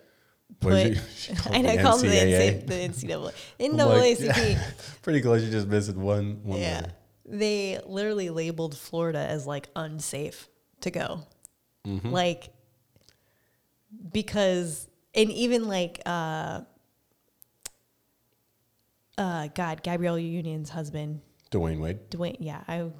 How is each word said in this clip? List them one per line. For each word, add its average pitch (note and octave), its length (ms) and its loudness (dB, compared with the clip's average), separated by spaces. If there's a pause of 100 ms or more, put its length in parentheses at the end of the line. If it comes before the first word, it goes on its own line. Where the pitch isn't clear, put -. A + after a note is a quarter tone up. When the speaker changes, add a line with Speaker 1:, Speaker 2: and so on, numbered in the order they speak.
(600)
Speaker 1:
What - 100 4
did G#2+ 240 6
Speaker 2:
put - 80 -2
Speaker 1:
you, - 60 -12
<laughs> - 80 -18
she - 180 -8
called - 200 0
Speaker 2:
<laughs> - 20 4
I - 40 4
know, - 140 4
Speaker 1:
the - 60 4
Speaker 2:
call - 160 8
them - 120 4
the - 80 6
Speaker 1:
N F#2 100 6
C F#2 60 6
A F2+ 40 6
A. F#2 60 8 (100)
Speaker 2:
N F#2+ 80 -2
C, - 60 -12
the F#3 80 -2
N F3+ 180 -4
C - 140 -8
double D#3 200 -4
A. - 40 -8 (140)
Speaker 1:
<laughs> - 140 -18
I'm C#4+ 120 0
like, - 0 -
Speaker 2:
N D#4 60 2
double C4+ 240 8
A B3 140 6
C - 180 0
P. A3+ 180 2
Speaker 1:
yeah. - 120 0 (200)
<laughs> - 180 -18
Pretty D#3 200 2
close. A#2 220 4
You A2 80 -2
just G#2+ 160 0
missed G#2 300 2
one, G#2 460 0
one G2 160 -4
Speaker 2:
Yeah. D#3+ 160 -2
Speaker 1:
letter. F2 160 -6 (360)
Speaker 2:
They G#3 600 -2
literally G3 420 -4
labeled E3 480 -4
Florida E3 400 -4
as, D3 300 -4
like, C#3+ 280 -6
unsafe D3+ 720 -8 (340)
to F3+ 100 -6
go. - 300 -6 (600)
Speaker 1:
Mm-hmm. G2+ 280 -6
Speaker 2:
Like, F3 380 -2 (1600)
because, F#3 760 -2 (280)
and A3 160 4
even, A#3 360 0
like, F3+ 380 -4
uh, D#3+ 560 -4 (2500)
uh, E3+ 380 -2
God, E3 280 -4
Gabrielle F3 360 -2
Union's E3 500 -6
husband. D3+ 520 -8 (300)
Speaker 1:
Dwayne E2 280 0
Wade. E2+ 300 -6
Speaker 2:
Dwayne, F3 300 -6
yeah, D#3 280 -10
I E3+ 220 -6 (100)